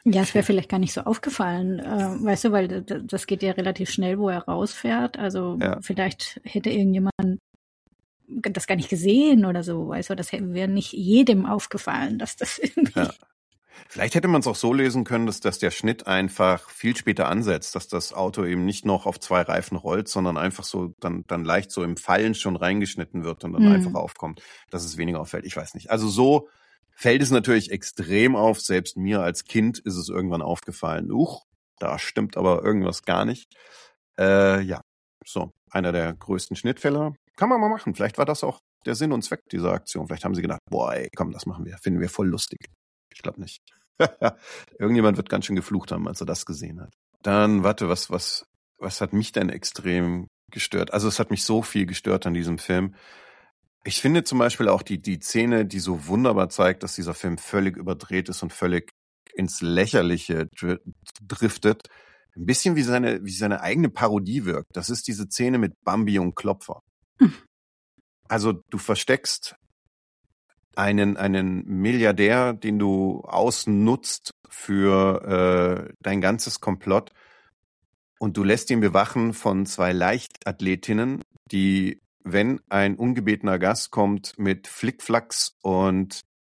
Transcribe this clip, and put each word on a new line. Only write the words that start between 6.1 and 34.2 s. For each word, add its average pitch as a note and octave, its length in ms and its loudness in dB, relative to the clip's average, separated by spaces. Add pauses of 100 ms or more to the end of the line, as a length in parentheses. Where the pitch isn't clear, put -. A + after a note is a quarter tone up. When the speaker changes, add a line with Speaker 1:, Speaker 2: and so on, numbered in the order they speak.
Speaker 1:
hätte - 260 -4
irgendjemand F#3+ 420 2 (1160)
g-, A3 240 -6
das - 160 -6
gar F#3+ 80 0
nicht - 140 -4
gesehen G#3+ 560 6
oder F3 180 0
so, E3 260 -4
weißt E3+ 220 -6
du, F#3+ 40 -4
das F3+ 160 -6
hä-, F3+ 220 -6
wäre F#3+ 160 -2
nicht G3 240 -2
jedem G#3 520 6
aufgefallen, G3+ 720 -4
dass - 180 -8
das - 240 -6
<laughs> - 40 -2
irgendwie - 360 0
Speaker 2:
Ja. F2 140 0 (760)
Vielleicht - 280 -2
hätte E3+ 120 2
man's D#3 200 4
auch A2 80 0
so A#2 180 2
lesen C3 320 2
können, A#2 200 0
dass, G#2 140 -4
dass G2 200 0
der F2+ 120 0
Schnitt - 360 -2
einfach F#2 640 2
viel A#2+ 280 -4
später F2+ 320 0
ansetzt, G2+ 460 -2
dass - 120 -8
das - 260 -6
Auto F#2+ 320 -2
eben F2+ 200 0
nicht G2 200 -4
noch G2 200 0
auf G2 140 -4
zwei - 220 0
Reifen F2 360 -2
rollt, F2 320 -4
sondern F2+ 280 -2
einfach F#2 280 -4
so F2+ 340 -6
dann, F2 280 -6
dann E2+ 180 -6
leicht F2+ 260 0
so F#2 120 -4
im F2 140 -2
Fallen G#2+ 380 2
schon F#2+ 220 -4
reingeschnitten F#2 680 -2
wird E2 220 -8
und E2+ 80 -6
dann A3 100 4
Speaker 1:
Mhm. G#3 80 10
Speaker 2:
einfach F#3 240 4
aufkommt, - 460 -8 (280)
dass F2 140 -8
es D#2 140 -10
weniger E2 240 -2
auffällt. E2 240 -8
Ich F#2 100 -12
weiß D#2 200 -10
nicht. - 160 -8
Also A2 180 0
so C3+ 400 4 (460)
fällt B2 260 4
es C3 100 2
natürlich A#2 400 4
extrem G2+ 640 2
auf. A2 240 4
Selbst F#2 380 -2
mir G2 240 0
als F2 240 -2
Kind A2 340 0
ist F#2+ 160 -6
es F2+ 140 -6
irgendwann F2+ 320 -2
aufgefallen. E2 720 -4
„Uch, - 320 0 (360)
da - 200 -4
stimmt - 380 -4
aber F2+ 260 2
irgendwas G2 400 0
gar F#2 220 0
nicht.“ A#2+ 200 -6 (720)
Äh, G2 420 4